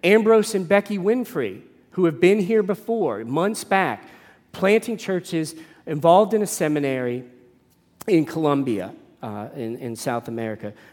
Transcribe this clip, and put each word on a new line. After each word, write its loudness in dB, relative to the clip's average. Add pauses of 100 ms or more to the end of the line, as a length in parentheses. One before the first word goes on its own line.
Ambrose 4
and -4
Becky 0
Winfrey, -4 (300)
who 2
have 0
been 6
here 2
before, -2
months -2
back, 0 (420)
planting 0
churches, -4 (320)
involved 4
in 2
a -2
seminary -2 (840)
in 4
Colombia, -2 (300)
uh, -10
in, -8
in -10
South -4
America. -8 (200)